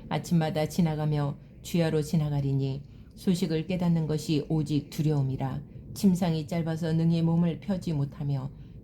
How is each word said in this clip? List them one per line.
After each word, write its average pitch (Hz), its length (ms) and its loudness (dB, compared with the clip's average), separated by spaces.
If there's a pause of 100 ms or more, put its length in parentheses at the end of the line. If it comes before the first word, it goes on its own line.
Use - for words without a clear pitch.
아침마다 156 600 2
지나가며 151 680 0 (240)
주야로 160 400 2
지나가리니 139 800 0 (320)
소식을 165 520 0
깨닫는 170 400 2
것이 151 420 0
오직 151 420 0
두려움이라. 139 720 0 (320)
침상이 170 540 2
짧아서 165 440 -2
능히 165 300 4
몸을 165 380 2
펴지 180 320 -2
못하며 139 580 -2 (340)